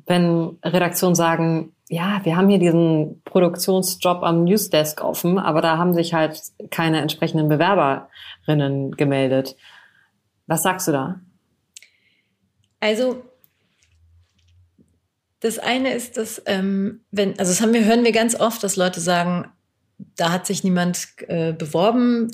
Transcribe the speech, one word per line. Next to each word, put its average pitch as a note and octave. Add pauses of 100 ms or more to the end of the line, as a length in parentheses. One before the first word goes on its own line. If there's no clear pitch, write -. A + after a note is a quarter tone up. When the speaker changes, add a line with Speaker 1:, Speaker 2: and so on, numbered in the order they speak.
Speaker 1:
wenn E3+
Redaktionen F3
sagen, E3 (160)
ja, F#3
wir E3
haben F#3+
hier G3+
diesen E3
Produktionsjob F3+
am E3+
Newsdesk E3+
offen, F3
aber D#3+
da E3
haben F3
sich E3+
halt D#3 (300)
keine D#3+
entsprechenden D#3
Bewerberinnen C#3+
gemeldet. C3+ (880)
Was D#3+
sagst F3+
du D#3+
da? C#3 (1600)
Speaker 2:
Also, B3 (2250)
das A3
eine B3+
ist, A#3+
dass, A3
ähm, G3 (120)
wenn, G3
also F3+
das F3
haben A3+
wir, A3+
hören A#3
wir A#3
ganz A3+
oft, A3
dass G3
Leute F3+
sagen, F3 (720)
da E3+
hat F3+
sich G3
niemand, F3 (220)
äh, E3
beworben, A3+